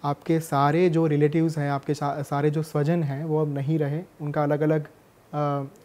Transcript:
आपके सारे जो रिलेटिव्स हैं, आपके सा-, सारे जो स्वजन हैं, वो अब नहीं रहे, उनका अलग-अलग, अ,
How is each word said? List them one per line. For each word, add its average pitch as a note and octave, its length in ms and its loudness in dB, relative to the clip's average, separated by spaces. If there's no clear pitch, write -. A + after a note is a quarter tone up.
आपके D3 340 0
सारे D#3 500 2
जो E3 180 2
रिलेटिव्स D3+ 500 2
हैं, C#3+ 140 -2
आपके C#3 220 -2
सा-, C#3+ 300 -4
सारे C#3+ 260 0
जो D#3 140 -2
स्वजन D#3+ 400 0
हैं, C#3 220 -4
वो D#3 160 0
अब D3+ 120 -2
नहीं C#3 260 -2
रहे, D3+ 240 -2
उनका D3 220 -2
अलग-अलग, D3+ 440 0
अ, C#3+ 300 -2